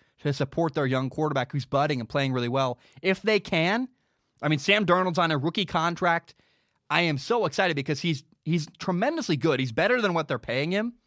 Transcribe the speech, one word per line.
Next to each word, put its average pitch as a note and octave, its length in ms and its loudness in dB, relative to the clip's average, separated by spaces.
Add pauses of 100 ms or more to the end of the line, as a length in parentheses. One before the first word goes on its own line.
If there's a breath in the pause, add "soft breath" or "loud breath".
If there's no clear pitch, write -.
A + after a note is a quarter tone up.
(200)
to D3 120 -2
support D3+ 420 -2
their D3 120 0
young C3 240 0
quarterback C#3+ 420 -2
who's C#3+ 140 -4
budding C#3+ 340 0
and A#2 80 -6
playing C#3 240 0
really B2 160 0
well? B2+ 320 -2 (220 soft breath)
If F#3 200 0
they G#3 180 2
can, G3+ 500 -2 (540)
I D3 40 0
mean, D3+ 120 2
Sam G3+ 260 2
Darnold's F3+ 340 2
on E3 120 2
a D3+ 60 2
rookie E3+ 280 -2
contract. E3+ 680 -2 (560)
I D#3+ 120 2
am D#3+ 160 2
so A3 280 0
excited E3+ 300 0
because C#3+ 260 -4
he's, D#3+ 220 -2 (220)
he's D#3+ 220 0 (120)
tremendously G3+ 580 0
good. C3+ 220 2
He's B2+ 120 -2
better G#3 300 2
than G3 120 0
what D#3+ 140 -2
they're B2 120 -4
paying C#3 320 -4
him. A3 220 -2 (140)